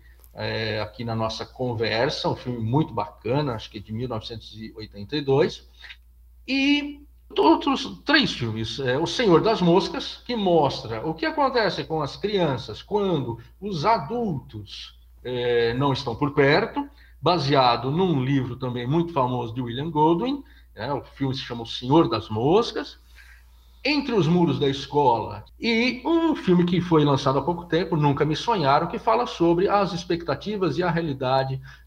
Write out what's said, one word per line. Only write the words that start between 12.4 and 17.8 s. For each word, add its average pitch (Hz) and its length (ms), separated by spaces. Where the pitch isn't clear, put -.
quando 180 560
os 185 240
adultos, 190 1120
é, 120 520
não 139 180
estão 120 240
por 143 160
perto, 180 560
baseado 135 680